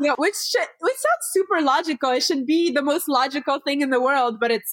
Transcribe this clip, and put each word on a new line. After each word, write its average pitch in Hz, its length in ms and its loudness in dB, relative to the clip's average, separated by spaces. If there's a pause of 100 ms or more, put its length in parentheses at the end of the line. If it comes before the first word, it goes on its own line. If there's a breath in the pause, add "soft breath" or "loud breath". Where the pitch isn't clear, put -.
You 294 100 0
know, 254 80 2
which 370 180 0
should, - 320 -2 (100)
which 466 160 -2
sounds 659 380 -2
super 381 280 0
logical. 285 520 0
It 254 100 0
should 269 240 0
be 330 240 2
the 269 120 0
most 294 260 -2
logical 277 500 0
thing 285 220 -2
in 269 100 0
the 247 100 2
world, 254 400 2
but 233 120 2
it's - 200 -4